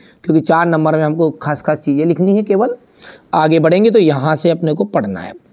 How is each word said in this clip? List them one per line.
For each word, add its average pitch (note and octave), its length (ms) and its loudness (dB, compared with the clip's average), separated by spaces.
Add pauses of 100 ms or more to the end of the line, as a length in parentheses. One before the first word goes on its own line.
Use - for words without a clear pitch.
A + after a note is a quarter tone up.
(240)
क्योंकि D#3+ 180 0
चार E3 240 0
नंबर D#3 300 0
में D#3 80 0
हमको D#3 300 0
खास D3 280 -6
खास D3+ 180 -2
चीज़ें D3 260 -2
लिखनी F3+ 300 2
है G#3+ 80 0
केवल। G#3 320 -2 (580)
आगे D#3+ 260 2
बढ़ेंगे F#3 320 4
तो A3 80 4
यहाँ D3+ 360 2
से D#3 140 0
अपने E3 240 -2
को F#3 120 -4
पढ़ना - 340 -4
है, - 140 -14 (200)